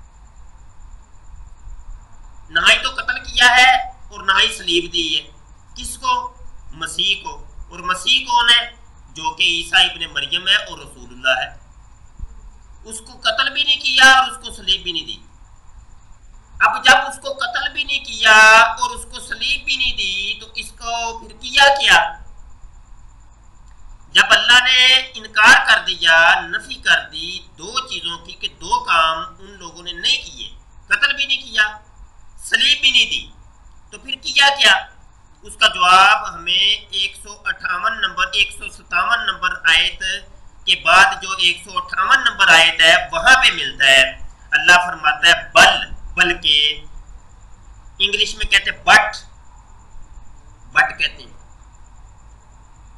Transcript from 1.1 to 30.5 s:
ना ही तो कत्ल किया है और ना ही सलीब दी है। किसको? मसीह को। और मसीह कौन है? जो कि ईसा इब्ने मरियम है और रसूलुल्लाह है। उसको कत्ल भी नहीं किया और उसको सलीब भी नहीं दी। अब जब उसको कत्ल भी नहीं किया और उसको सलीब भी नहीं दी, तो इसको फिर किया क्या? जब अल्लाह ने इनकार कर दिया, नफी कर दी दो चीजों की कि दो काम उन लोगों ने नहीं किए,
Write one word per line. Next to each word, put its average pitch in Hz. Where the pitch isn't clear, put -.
ना 170
ही 220
तो 254
कत्ल 247
किया -
है 254
और 202
ना 190
ही 185
सलीब 170
दी 170
है। 147
किसको? 247
मसीह 185
को। -
और 175
मसीह 254
कौन 240
है? 233
जो 160
कि 185
ईसा 185
इब्ने 170
मरियम 151
है 196
और 175
रसूलुल्लाह 127
है। 135
उसको 226
कत्ल 262
भी 285
नहीं 285
किया 262
और 262
उसको -
सलीब 190
भी 180
नहीं 156
दी। -
अब -
जब 254
उसको -
कत्ल 277
भी 285
नहीं 277
किया 220
और -
उसको -
सलीब -
भी -
नहीं 254
दी, 202
तो 220
इसको 233
फिर -
किया 277
क्या? 214
जब -
अल्लाह 226
ने 254
इनकार 220
कर 220
दिया, 170
नफी 208
कर 175
दी 170
दो 214
चीजों 170
की 175
कि 190
दो 240
काम 160
उन 196
लोगों 170
ने 247
नहीं -
किए, -